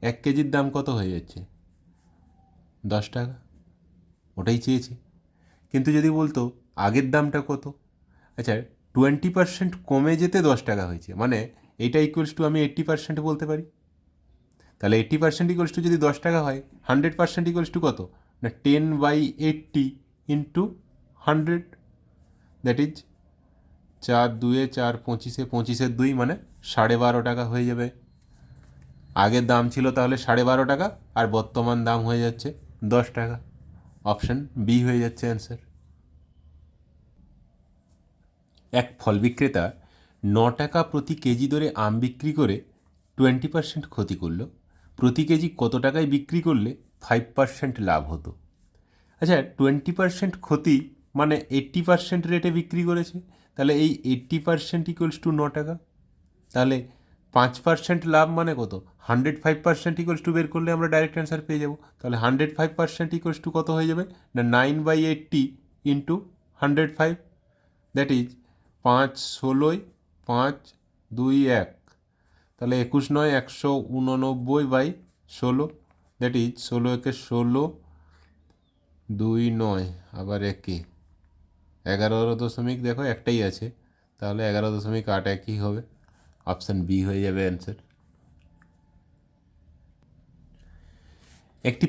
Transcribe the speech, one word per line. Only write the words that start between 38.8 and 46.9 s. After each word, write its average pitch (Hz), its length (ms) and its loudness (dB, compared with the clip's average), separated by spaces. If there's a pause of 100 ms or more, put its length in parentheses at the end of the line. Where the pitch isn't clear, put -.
এক 123 60 -4 (120)
ফল 107 160 2 (100)
বিক্রেতা 120 400 2 (580)
ন 101 140 2 (220)
টাকা 151 200 0 (120)
প্রতি 147 220 -2 (120)
কেজি 123 280 2
দরে 151 140 0 (160)
আম 107 100 0 (100)
বিক্রি 135 360 -4
করে 104 160 2 (640)
টোয়েন্টি 131 360 2
পার্সেন্ট 160 400 -4
ক্ষতি 101 280 -4
করল, 85 180 -4 (600)
প্রতি 123 300 2
কেজি 165 180 2 (140)
কত 117 120 2 (120)
টাকায় 147 280 2
বিক্রি 143 340 -2
করলে 123 240 2 (340)